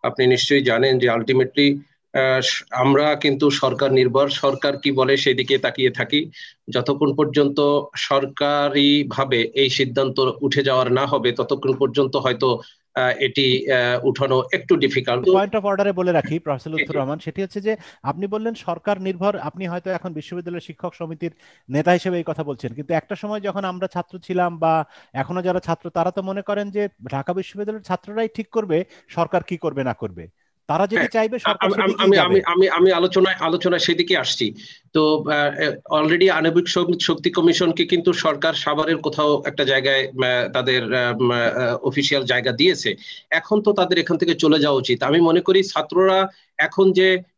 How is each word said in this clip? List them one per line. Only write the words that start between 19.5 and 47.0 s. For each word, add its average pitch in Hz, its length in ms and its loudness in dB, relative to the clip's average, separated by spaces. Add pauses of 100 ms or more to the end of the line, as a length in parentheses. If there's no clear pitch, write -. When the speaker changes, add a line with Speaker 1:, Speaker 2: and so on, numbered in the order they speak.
Speaker 2:
হয়তো 175 240 -8
এখন 180 220 -6
বিশ্ববিদ্যালয়ের 170 500 -10
শিক্ষক 170 320 -12
সমিতির 165 360 -8 (380)
নেতা 156 240 2
হিসেবে 180 240 0
এই 170 100 -4
কথা 156 180 -6
বলছেন, 131 280 -8
কিন্তু 143 220 -6
একটা 160 200 -4
সময় 208 260 -8
যখন 196 240 -6
আমরা 180 220 -6
ছাত্র 185 320 -10
ছিলাম 175 400 -2
বা 160 260 2 (280)
এখনো 175 300 -4
যারা 180 180 0
ছাত্র, 170 300 -6
তারা 170 200 0
তো 190 120 -8
মনে 190 200 -6
করেন 202 280 -4
যে 208 180 -4 (220)
ঢাকা 135 220 -4
বিশ্ববিদ্যালয়ের 202 520 -8
ছাত্ররাই 208 500 -4
ঠিক 220 140 -8
করবে 185 360 -2 (240)
সরকার 170 340 -2
কি 175 140 -8
করবে 143 280 -4
না 123 100 -2
করবে, 87 340 -12 (380)
তারা 165 200 0
যেটি 208 100 -2
Speaker 1:
হ্যাঁ, 220 120 0
Speaker 2:
চাইবে 220 300 -2
সরকার - 220 -2
Speaker 1:
আমি, 196 140 2
আমি, 202 80 0
Speaker 2:
সেদিকেই 190 220 0
Speaker 1:
আমি, 196 120 6
Speaker 2:
যাবে। 180 120 4
Speaker 1:
আমি, 190 180 4
আমি, 180 220 4
আমি 180 240 4
আলোচনায়, 185 420 2
আলোচনায় 170 460 0
সেদিকে 175 360 0
আসছি। 123 380 -2 (380)
তো, 156 380 2
আহ, 147 720 -2
already 175 300 4
আণবিক 165 360 2
শক-, 175 300 0
শক্তি 165 320 0
কমিশনকে 170 540 2
কিন্তু 175 280 2
সরকার 160 420 0
সাভারের 151 420 0
কোথাও 151 500 0
একটা 143 180 -2
জায়গায়, 135 440 0
আহ, 127 440 -2
তাদের, 127 420 0
আহ, 120 360 0
আহ, 120 460 0
অফিসিয়াল 139 480 -2
জায়গা 123 280 0
দিয়েছে। 131 420 0 (360)
এখন 208 320 0
তো 208 100 2
তাদের 180 260 2
এখান 165 200 0
থেকে 170 160 0
চলে 156 260 2
যাওয়া 143 180 2
উচিত। 127 240 -2
আমি 143 180 2
মনে 170 200 4
করি 190 220 4
ছাত্ররা 190 640 2 (300)
এখন 185 340 2
যে 185 300 4 (160)